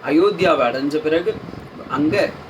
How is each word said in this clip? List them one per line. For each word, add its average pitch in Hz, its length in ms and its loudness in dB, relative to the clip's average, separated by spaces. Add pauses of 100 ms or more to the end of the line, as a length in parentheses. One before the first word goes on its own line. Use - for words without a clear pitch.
அயோத்தியாவை 165 600 4
அடைஞ்ச 135 320 -2
பிறகு 160 380 0 (540)
அங்க 151 400 2 (200)